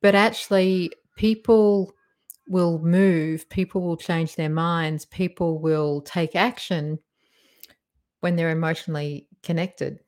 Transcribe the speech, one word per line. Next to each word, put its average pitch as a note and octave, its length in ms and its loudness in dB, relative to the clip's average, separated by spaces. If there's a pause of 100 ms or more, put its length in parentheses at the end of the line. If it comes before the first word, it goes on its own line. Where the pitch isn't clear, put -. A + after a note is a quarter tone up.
But G3+ 140 6
actually, F#3+ 760 0 (240)
people G#3+ 760 2 (540)
will F3 320 0
move, E3 720 2
people F#3 340 -4
will E3+ 120 -2
change E3 400 -4
their D#3+ 140 -4
minds, D#3+ 560 -2
people F3 540 -4
will D3+ 420 0
take E3 340 -4
action E3+ 640 -2 (1200)
when F3 140 0
they're E3 140 0
emotionally D#3+ 760 -4 (160)
connected E3 640 -4